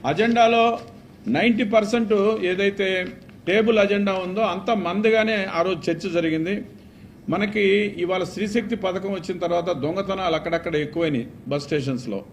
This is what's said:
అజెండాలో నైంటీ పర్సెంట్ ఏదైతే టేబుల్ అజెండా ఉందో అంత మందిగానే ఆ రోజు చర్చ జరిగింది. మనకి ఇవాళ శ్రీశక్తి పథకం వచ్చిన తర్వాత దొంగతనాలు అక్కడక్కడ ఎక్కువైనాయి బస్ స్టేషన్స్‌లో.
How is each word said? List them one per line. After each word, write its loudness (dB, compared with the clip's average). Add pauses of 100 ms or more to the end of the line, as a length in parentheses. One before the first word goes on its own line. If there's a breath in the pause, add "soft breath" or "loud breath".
(100)
అజెండాలో 4 (720)
నైంటీ 2
పర్సెంట్ 2 (380)
ఏదైతే 0 (600)
టేబుల్ 4
అజెండా 2 (120)
ఉందో -2 (120)
అంత -4 (160)
మందిగానే 2 (220)
ఆ 2
రోజు -2
చర్చ -2
జరిగింది. 0 (800 loud breath)
మనకి 0 (380)
ఇవాళ 0
శ్రీశక్తి -2
పథకం -4
వచ్చిన -6
తర్వాత 0 (140)
దొంగతనాలు -2
అక్కడక్కడ -4 (120)
ఎక్కువైనాయి -2 (260)
బస్ -2
స్టేషన్స్‌లో. -4 (120)